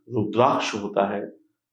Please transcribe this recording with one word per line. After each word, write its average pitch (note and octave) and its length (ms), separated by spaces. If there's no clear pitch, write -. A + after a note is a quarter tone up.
रुद्राक्ष A#2+ 600
होता G2+ 400
है, - 280